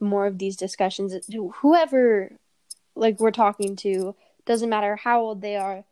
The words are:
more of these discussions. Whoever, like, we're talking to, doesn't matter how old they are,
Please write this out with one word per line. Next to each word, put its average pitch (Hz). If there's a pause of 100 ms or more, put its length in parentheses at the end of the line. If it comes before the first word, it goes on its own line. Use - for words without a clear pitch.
more 202
of 196
these 196
discussions. 190 (460)
Whoever, 262 (640)
like, 220
we're 220
talking 208
to, 190 (300)
doesn't 233
matter 208
how 240
old 214
they 208
are, 196